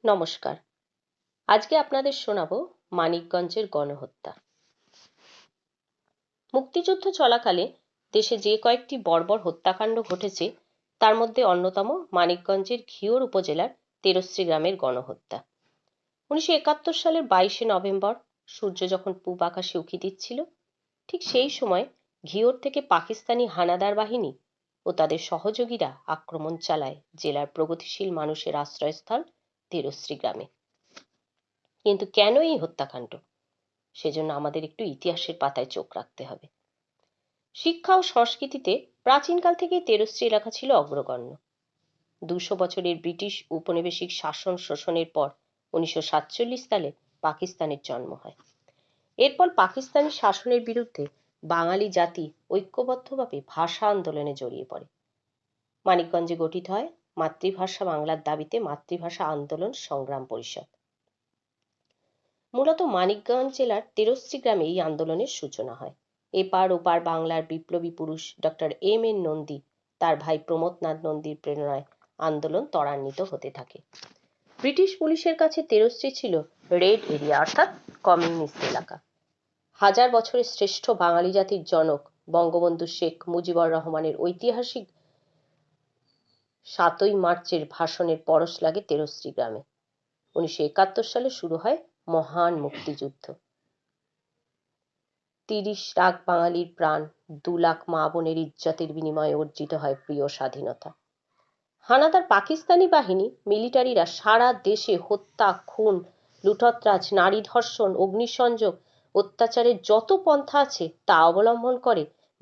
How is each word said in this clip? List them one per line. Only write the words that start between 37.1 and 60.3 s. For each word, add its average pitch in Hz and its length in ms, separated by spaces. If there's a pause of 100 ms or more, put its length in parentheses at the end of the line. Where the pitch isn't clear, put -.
শিক্ষা 339 420
ও 370 60
সংস্কৃতিতে 240 840 (180)
প্রাচীনকাল 339 500
থেকেই 349 280
তেরশ্রী 214 460
এলাকা 220 220
ছিল 262 220
অগ্রগণ্য। 139 640 (880)
দুশো 175 320
বছরের 180 420
ব্রিটিশ 175 540
উপনিবেশিক 170 600
শাসন 175 460
শোষণের 165 560
পর 147 160 (440)
উনিশশো 165 280
সাতচল্লিশ 240 680
সালে 170 220 (300)
পাকিস্তানের 156 600
জন্ম 127 300
হয়। - 200 (840)
এরপর 285 320
পাকিস্তানি 285 600
শাসনের 240 520
বিরুদ্ধে 226 440 (380)
বাঙালি 170 460
জাতি 175 420 (200)
ঐক্যবদ্ধভাবে 247 960
ভাষা 170 420
আন্দোলনে 156 440
জড়িয়ে 131 320
পড়ে। - 200 (1000)
মানিকগঞ্জে 170 500
গঠিত 165 340
হয় 233 200 (280)
মাতৃভাষা 185 680
বাংলার 156 380
দাবিতে 156 360
মাতৃভাষা 170 680
আন্দোলন 156 460
সংগ্রাম 139 540
পরিষদ। 113 380 (1900)